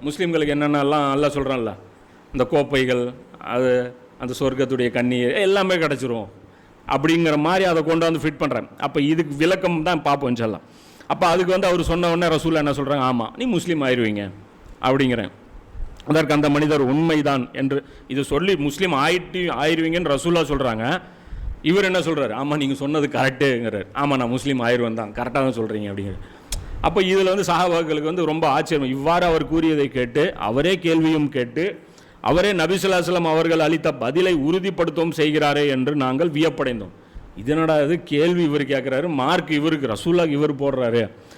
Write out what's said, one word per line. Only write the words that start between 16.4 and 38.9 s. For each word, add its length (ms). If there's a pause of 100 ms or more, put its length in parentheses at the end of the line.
மனிதர், 320
"உண்மைதான்" 720
என்று 320 (220)
இது 160
சொல்லி, 320
முஸ்லீம் 380
ஆயிட்டு, 480 (200)
ஆயிருவீங்கன்னு 540
ரசூலா 360
சொல்றாங்க. 500 (600)
இவர் 220
என்ன 160
சொல்றாரு, 420
"ஆமா, 140
நீங்க 200
சொன்னது 320
கரெக்டுங்கிறார்." 840
"ஆமா, 240
நான் 180
முஸ்லீம் 260
ஆயிருவேன் 320
தான், 180
கரெக்டா 320
தான் 180
சொல்றீங்க" 300
அப்படிங்கிறார். 320 (580)
அப்ப 200
இதுல 340
வந்து 180
சஹாபாக்களுக்கு 580
வந்து 140
ரொம்ப 220
ஆச்சரியம். 500
இவ்வாறு 280
அவர் 220
கூறியதை 400
கேட்டு, 480
அவரே 440
கேள்வியும் 500
கேட்டு, 500 (420)
அவரே 320
நபி 220
ஸல்லல்லாஹு 20
அலைஹி 320
வஸல்லம் 200
அவர்கள் 300
அளித்த 320
பதிலை 440
உறுதிப்படுத்தவும் 800
செய்கிறாரே 520
என்று 280
நாங்கள் 340
வியப்படைந்தோம். 640 (420)
இது 160
என்னடா 300
இது, 220
கேள்வி 400
இவர் 180
கேட்குறாரு, 460